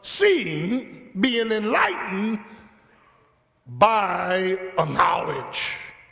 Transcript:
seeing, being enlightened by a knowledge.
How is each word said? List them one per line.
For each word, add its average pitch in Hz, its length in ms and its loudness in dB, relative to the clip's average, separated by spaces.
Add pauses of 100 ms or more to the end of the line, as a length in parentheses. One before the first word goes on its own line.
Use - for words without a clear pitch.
seeing, 233 1160 0
being 233 320 2
enlightened 214 880 0 (1300)
by 185 920 2 (200)
a 156 80 2
knowledge. 165 880 -2 (400)